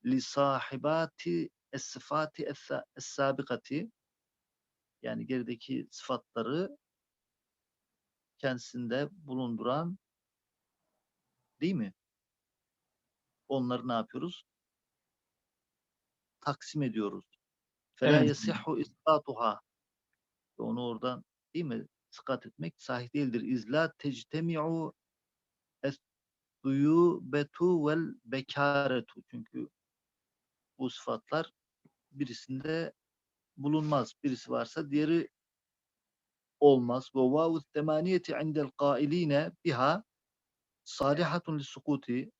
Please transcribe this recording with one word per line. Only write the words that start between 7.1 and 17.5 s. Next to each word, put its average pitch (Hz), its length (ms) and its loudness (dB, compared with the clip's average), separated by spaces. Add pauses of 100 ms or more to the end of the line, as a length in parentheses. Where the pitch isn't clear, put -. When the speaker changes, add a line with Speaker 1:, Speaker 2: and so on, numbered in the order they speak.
Speaker 1:
kendisinde 127 760 -4
bulunduran, 135 840 -4 (1600)
değil 180 120 0
mi? 117 200 -2 (1500)
Onları 123 400 0
ne 123 60 0
yapıyoruz? 127 500 -4 (2000)
Taksim 147 420 -4
ediyoruz. 104 420 -2 (720)